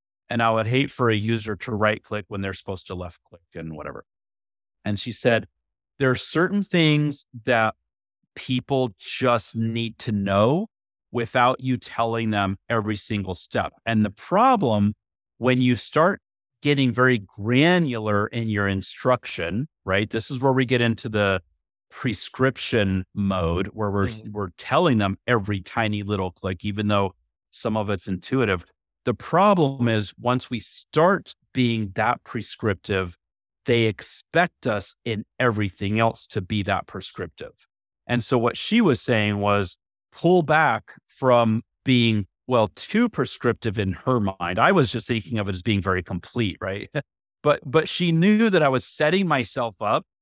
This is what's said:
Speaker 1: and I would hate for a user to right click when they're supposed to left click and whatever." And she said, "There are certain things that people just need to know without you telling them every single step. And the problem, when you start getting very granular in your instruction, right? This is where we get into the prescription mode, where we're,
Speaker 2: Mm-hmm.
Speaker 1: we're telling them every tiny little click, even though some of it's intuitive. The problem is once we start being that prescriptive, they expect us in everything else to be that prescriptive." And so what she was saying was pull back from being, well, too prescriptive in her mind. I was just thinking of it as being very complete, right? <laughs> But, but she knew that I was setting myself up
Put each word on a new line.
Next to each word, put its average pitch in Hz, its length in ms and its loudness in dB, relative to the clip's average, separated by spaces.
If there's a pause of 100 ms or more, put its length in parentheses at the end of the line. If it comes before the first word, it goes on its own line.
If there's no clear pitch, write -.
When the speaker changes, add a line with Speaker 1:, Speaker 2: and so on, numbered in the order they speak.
(280)
Speaker 1:
and 117 140 -2
I 117 80 4
would 110 160 0
hate 131 240 0
for 123 200 0
a 110 40 4
user 107 420 -2
to - 160 -10
right 107 300 0
click 104 260 -8
when 101 120 -8
they're 95 140 -6
supposed - 340 -12
to 92 80 -8
left 87 260 -12
click - 200 -20 (120)
and 80 220 -12
whatever." 76 280 -14 (800)
And 101 140 -2
she 123 140 -8
said, 113 340 0 (520)
"There 135 120 4
are 123 60 2
certain 185 460 0
things 151 640 0 (180)
that 113 300 2 (600)
people 127 640 -2
just - 580 -2
need 113 420 -4
to - 140 -6
know 104 560 2 (440)
without 123 480 0
you 131 160 -2
telling 117 540 -2
them 98 260 0 (140)
every 110 260 0
single 98 380 -6
step. - 380 -6 (120)
And 110 200 2
the 104 60 -2
problem, 160 840 2 (440)
when 127 220 2
you 123 160 4
start 165 460 0 (400)
getting 139 300 2
very 123 260 4
granular 117 1080 0
in 117 200 -4
your 101 200 0
instruction, 98 1000 -2 (160)
right? 98 260 0
This 113 200 -4
is 131 100 -6
where 135 120 2
we 131 140 2
get 123 140 2
into 117 280 0
the 101 340 0 (480)
prescription 107 1120 -2 (100)
mode, 92 580 0
where 104 180 -4
we're, 98 180 0
Speaker 2:
Mm-hmm. 110 220 -12
Speaker 1:
we're 101 280 -6
telling 143 400 2
them 98 180 0 (100)
every 104 340 0
tiny 104 420 -2
little 98 280 -4
click, 95 340 -8
even 104 240 -2
though 101 260 0 (360)
some 110 260 -6
of 104 140 -4
it's 98 160 -6
intuitive. 98 580 -2 (400)
The 120 100 0
problem 160 760 2
is 107 300 -2
once 123 320 -2
we 120 100 -4
start - 720 -2 (180)
being 113 420 0
that 113 300 0
prescriptive, 98 920 -4 (500)
they 120 180 4
expect - 840 -4
us 107 280 -4 (100)
in 107 200 -4 (140)
everything 104 600 0
else 113 300 0
to - 120 -6
be 101 240 -2
that 95 220 -2
prescriptive." - 800 -14 (400)
And 120 180 -2
so 127 140 2
what 117 180 0
she - 240 0
was 151 200 4
saying 104 380 0
was 101 380 0 (360)
pull 175 300 2
back 143 520 0 (120)
from 117 560 2 (220)
being, 117 420 2 (200)
well, 117 220 2
too - 400 -2
prescriptive 117 720 -4
in 95 140 0
her 127 260 0
mind. 95 400 -2
I 143 140 4
was 147 180 2
just 113 160 -6
thinking 113 320 -4
of 101 100 -2
it 98 60 -4
as 90 80 -10
being 101 200 0
very 92 200 -2
complete, 95 580 -4
right? 101 340 -8
<laughs> 147 60 -4 (420)
But, 147 220 2
but 151 240 0
she 175 240 0
knew 214 380 4
that 180 120 4
I 143 60 4
was 127 160 2
setting 175 420 0
myself 127 540 -2
up 113 240 0 (180)